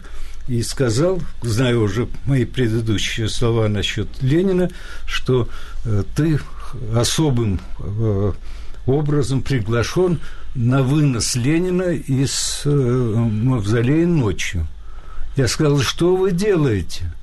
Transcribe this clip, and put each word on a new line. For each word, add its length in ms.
и 140
сказал, 580
зная 340
уже 320
мои 180
предыдущие 840
слова 400
насчет 400
Ленина, 500
что, 420
э, 200
ты 260
особым, 680
э, 540
образом 560
приглашен 800
на 280
вынос 520
Ленина 580
из, 720
э, 60
мавзолея 1400
ночью. 600
Я 120
сказал: 320
«Что 360
вы 140
делаете?» 840